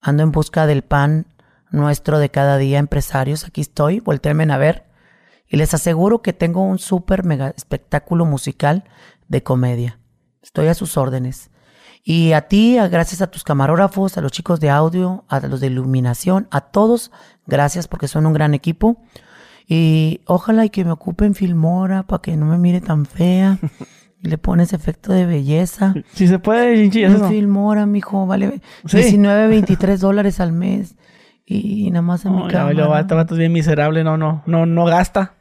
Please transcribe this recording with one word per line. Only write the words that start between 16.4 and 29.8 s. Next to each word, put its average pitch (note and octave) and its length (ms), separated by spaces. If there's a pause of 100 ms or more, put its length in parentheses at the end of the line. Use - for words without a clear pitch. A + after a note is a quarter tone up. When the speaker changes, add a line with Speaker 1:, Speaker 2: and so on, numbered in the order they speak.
Speaker 1:
a C#3 100
todos, A3+ 500 (340)
gracias C#3+ 420
porque - 220
son D#3 160
un D#3 80
gran D3+ 200
equipo. E3 480 (640)
Y D#3+ 600
ojalá A3 400
y G#3 40
que G3 160
me E3+ 60
ocupen G3 420
Filmora F#3 680
pa' - 180
que E3 160
no D3+ 80
me E3 120
mire F3 240
tan D3+ 240
fea. F#3 580
Speaker 2:
<laughs> D#3+ 40 (520)
Speaker 1:
Y F3 100
le D#3 100
pones F3 340
efecto E3+ 400
de F#3 140
belleza. E3+ 680 (200)
Speaker 2:
Si F#3 140
se F3+ 120
puede, A#3 360
Chinchi, G#3 280
Speaker 1:
En F#3+ 100
Speaker 2:
eso G3+ 120
no. F#3 40
Speaker 1:
Filmora, G#3 560
mijo, G3+ 400
vale F#3+ 360 (260)
Speaker 2:
Sí. F3 100
Speaker 1:
diecinueve, G#3 500
veintitrés G3 520